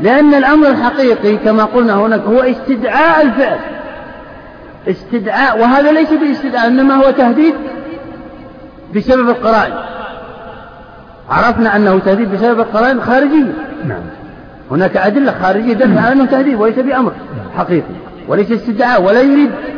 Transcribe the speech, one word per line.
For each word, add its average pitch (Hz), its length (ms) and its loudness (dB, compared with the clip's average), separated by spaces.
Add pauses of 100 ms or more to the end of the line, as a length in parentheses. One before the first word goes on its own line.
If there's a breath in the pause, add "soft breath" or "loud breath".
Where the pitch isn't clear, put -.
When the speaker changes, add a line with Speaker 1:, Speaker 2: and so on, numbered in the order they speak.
Speaker 1:
لأن 285 320 6
الأمر 285 340 4
الحقيقي 240 720 2
كما 220 280 2
قلنا 226 300 2
هناك 214 260 0
هو 214 180 2
استدعاء 262 840 0
الفعل، 247 360 0 (1300)
استدعاء، 220 720 -2
وهذا 269 320 4
ليس 311 220 2
باستدعاء، 262 540 -2
إنما 269 280 2
هو 269 160 4
تهديد 269 420 2 (1400)
بسبب 240 340 0
القرائن. 220 440 0 (1600)
عرفنا 214 460 0
أنه 196 240 2
تهديد 196 320 0
بسبب 220 280 0
القرائن 233 420 0
خارجية. 269 520 2 (320)
Speaker 2:
نعم. 98 160 -6 (680)
Speaker 1:
هناك 185 260 0
أدلة 208 340 2
خارجية 196 420 0
تدل 214 240 2
على 226 140 2
أنه 277 140 4
تهديد 269 340 0
وليس 220 200 0
بأمر 262 320 0 (460)
حقيقي 175 360 -2 (340)
وليس 190 240 0
استدعاء، 233 500 0
ولا 208 200 4
يريد 277 300 4 (260)